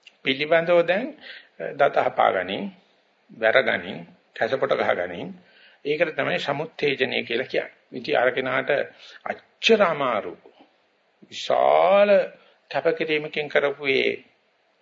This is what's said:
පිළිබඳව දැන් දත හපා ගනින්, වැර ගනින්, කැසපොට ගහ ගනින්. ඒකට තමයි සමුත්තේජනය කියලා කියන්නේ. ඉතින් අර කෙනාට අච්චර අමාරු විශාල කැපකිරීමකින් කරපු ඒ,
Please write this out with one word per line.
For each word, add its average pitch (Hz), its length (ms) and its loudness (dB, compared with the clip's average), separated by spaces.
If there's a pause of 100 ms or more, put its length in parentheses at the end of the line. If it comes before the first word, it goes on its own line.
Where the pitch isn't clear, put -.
(180)
පිළිබඳව 165 640 2
දැන් 185 240 -2 (680)
දත 143 240 2
හපා 120 340 2
ගනින්, 95 300 -4 (680)
වැර 110 280 0
ගනින්, 110 400 -2 (320)
කැසපොට 127 420 -2
ගහ 113 220 0
ගනින්. 90 340 -6 (520)
ඒකට 151 340 -2
තමයි 143 240 -2
සමුත්තේජනය 131 840 -4
කියලා 117 240 -4
කියන්නේ. - 300 -6 (140)
ඉතින් 131 260 -4
අර 120 140 4
කෙනාට 131 400 -2 (520)
අච්චර - 600 0
අමාරු 131 520 0 (880)
විශාල 160 880 4 (600)
කැපකිරීමකින් 151 800 -2
කරපු 143 380 0
ඒ, 123 260 2 (680)